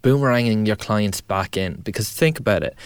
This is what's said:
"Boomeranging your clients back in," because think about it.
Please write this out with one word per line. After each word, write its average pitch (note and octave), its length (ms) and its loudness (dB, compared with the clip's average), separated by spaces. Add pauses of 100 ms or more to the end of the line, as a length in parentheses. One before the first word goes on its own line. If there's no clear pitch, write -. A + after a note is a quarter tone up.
"Boomeranging A#2+ 640 2
your G#2+ 100 2
clients G#2 460 -2
back F#2+ 340 -4
in," F#2+ 200 -4
because - 360 -6
think D#3 280 0
about G2+ 240 0
it. - 120 -6 (100)